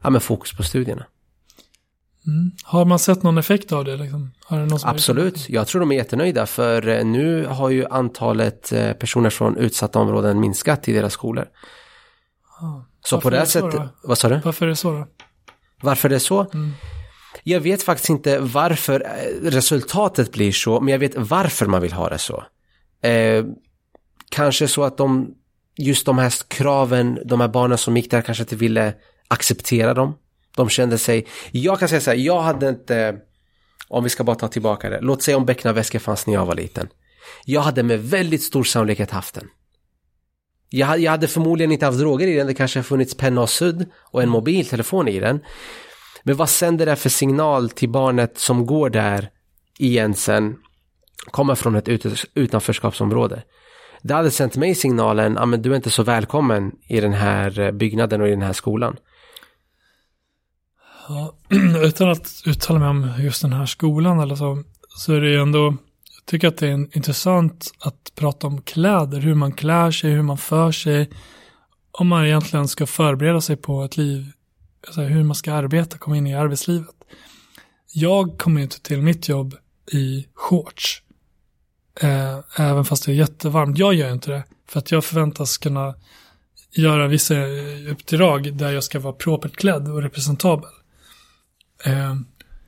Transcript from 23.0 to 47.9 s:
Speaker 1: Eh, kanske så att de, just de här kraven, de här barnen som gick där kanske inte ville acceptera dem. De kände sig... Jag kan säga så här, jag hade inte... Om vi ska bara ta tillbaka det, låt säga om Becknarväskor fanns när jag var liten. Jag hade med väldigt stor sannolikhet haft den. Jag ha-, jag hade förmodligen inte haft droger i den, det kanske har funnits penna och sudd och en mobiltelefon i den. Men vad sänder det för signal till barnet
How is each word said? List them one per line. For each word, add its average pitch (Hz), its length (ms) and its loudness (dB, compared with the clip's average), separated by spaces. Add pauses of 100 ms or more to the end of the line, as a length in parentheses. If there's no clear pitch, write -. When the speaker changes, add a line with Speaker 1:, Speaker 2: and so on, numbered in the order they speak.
Speaker 1:
Eh, 113 440 2 (840)
kanske 147 380 0
så 143 160 0
att 131 140 -2
de, 131 380 0 (420)
just 143 280 0
de 131 120 4
här 127 160 2 (140)
kraven, 123 800 2
de 120 160 2
här 120 60 4
barnen 123 300 2
som 117 200 2
gick 120 140 0
där 120 100 2
kanske 113 220 -4
inte 113 120 -6
ville 110 380 2 (340)
acceptera 117 640 0
dem. 135 240 -2 (380)
De 123 140 2
kände 120 280 0
sig... 113 300 0 (240)
Jag 175 280 0
kan 175 100 0
säga 151 120 2
så 135 100 -2
här, 117 60 2
jag 165 240 2
hade 139 280 0
inte... 113 480 -2 (680)
Om 120 160 -2
vi 123 60 0
ska 123 140 -4
bara 117 120 2
ta 113 120 -6
tillbaka 107 420 -2
det, 101 120 -6
låt 131 220 0
säga 139 140 2
om 131 80 2
Becknarväskor 113 540 -2
fanns - 280 -4
när 107 60 0
jag 92 120 0
var 87 100 -2
liten. 87 320 -8 (580)
Jag 143 160 0
hade 131 220 0
med 117 160 2 (100)
väldigt 170 340 0
stor 135 200 0
sannolikhet 107 480 0
haft 95 240 -8
den. - 120 -14 (1200)
Jag 135 180 0
ha-, 156 100 2
jag 165 140 2
hade 160 160 2
förmodligen 165 440 2
inte 151 140 2
haft 127 140 0
droger 151 280 2
i 170 80 2
den, 139 120 0
det 135 60 -2
kanske 135 260 0
har 123 40 -4
funnits 131 340 0
penna 127 240 2
och 113 80 2
sudd 175 360 0 (260)
och 127 120 0
en 120 60 2
mobiltelefon 131 800 0
i 98 120 0
den. 120 200 0 (840)
Men 139 120 2
vad 151 140 0
sänder 170 360 2
det 151 100 2
för 139 140 0
signal 135 600 2
till 123 200 -2
barnet 123 480 2